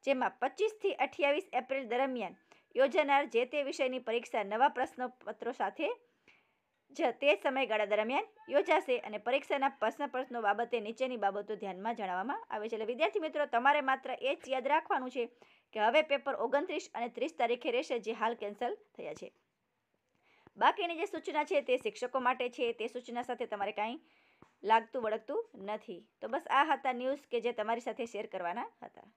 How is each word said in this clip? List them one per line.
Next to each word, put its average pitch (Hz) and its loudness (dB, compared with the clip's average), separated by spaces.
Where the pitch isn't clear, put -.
જેમાં 254 0
પચીસથી 392 0
અઠ્યાવીસ 294 0
એપ્રિલ 262 -2
દરમિયાન 240 -2
યોજાનાર 277 4
જે 233 2
તે 277 -2
વિષયની 254 -2
પરીક્ષા 226 -2
નવા 220 4
પ્રશ્નપત્રો 247 -4
સાથે 233 -2
જ 311 2
તે 277 4
સમયગાળા 240 0
દરમિયાન 233 0
યોજાશે 302 2
અને 208 -8
પરીક્ષાના 269 0
પ્રશ્નપત્રો 254 -4
બાબતે 226 2
નીચેની 240 -4
બાબતો 202 -2
ધ્યાનમાં 196 -6
જણાવવામાં 220 -4
આવે 214 -6
છે. 226 -4
એટલે 214 -4
વિદ્યાર્થી 320 0
મિત્રો 302 -2
તમારે 277 4
માત્ર 269 0
એ 262 -2
જ - -6
યાદ 262 -2
રાખવાનું 285 2
છે 254 -2
કે 214 -2
હવે 233 6
પેપર 277 0
ઓગણત્રીસ 294 0
અને 240 -4
ત્રીસ 233 -4
તારીખે 240 0
રહેશે 254 0
જે 214 -6
હાલ 220 0
કેન્સલ 226 -4
થયા 156 -10
છે. - -16
બાકીની 339 2
જે 370 -2
સૂચના 311 -4
છે 294 2
તે 247 2
શિક્ષકો 240 -4
માટે 247 0
છે, 240 -2
તે 226 -6
સૂચના 240 -8
સાથે 247 -6
તમારે 202 -4
કાંઈ 226 -4
લાગતું 226 2
વળગતું 220 -2
નથી. 202 -8
તો 220 -8
બસ 302 -4
આ 277 6
હતા 269 0
ન્યૂઝ 254 -2
કે 240 -2
જે 240 0
તમારી 220 -2
સાથે 220 -6
શેર 214 -8
કરવાના 190 -4
હતા. - -20